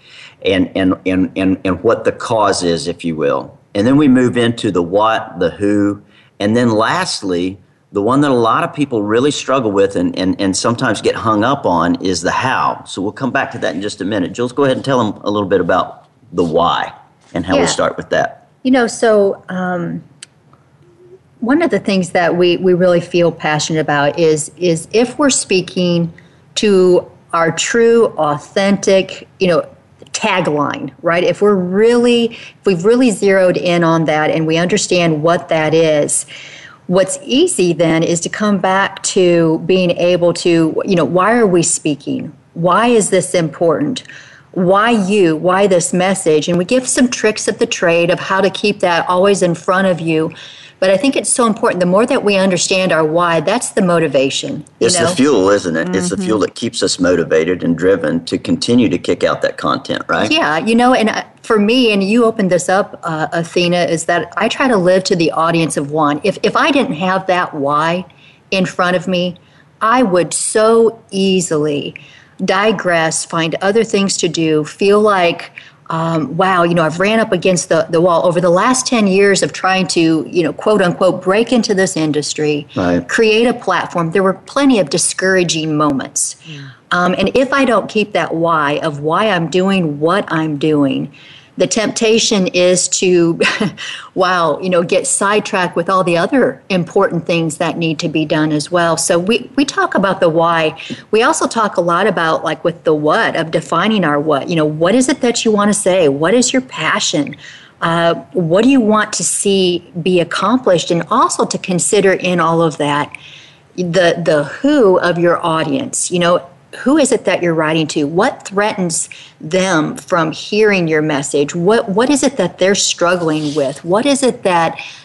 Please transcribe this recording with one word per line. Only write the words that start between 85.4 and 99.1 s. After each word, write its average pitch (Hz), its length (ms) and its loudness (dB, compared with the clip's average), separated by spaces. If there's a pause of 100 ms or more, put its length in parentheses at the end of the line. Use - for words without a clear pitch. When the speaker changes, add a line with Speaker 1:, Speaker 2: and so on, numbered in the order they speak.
Speaker 2:
moments. 147 600 -2 (120)
Speaker 3:
Mm. 143 220 -16 (200)
Speaker 2:
Um, 180 280 0
and 196 180 -2
if 269 160 2
I 277 140 2
don't 220 220 0
keep 208 240 -4
that 170 220 -2
why 160 440 0
of 147 220 -6
why 170 280 0
I'm 175 220 -2
doing 180 500 0
what 175 320 0
I'm 160 240 -2
doing, 143 560 0 (440)
the 180 120 0
temptation 220 800 0
is 180 400 2
to, 170 500 2 (400)
<laughs> - 360 -14
wow, 180 460 0
you 185 100 -4
know, 175 120 2
get 175 240 0
sidetracked 202 720 -2
with 170 120 -2
all 190 160 2
the 170 120 2
other 180 520 0
important 185 580 0
things 165 320 -2
that 165 200 -4
need 160 220 -2
to 170 80 -4
be 156 160 -2
done 156 280 0
as 147 180 -4
well. 170 260 2
So 175 220 0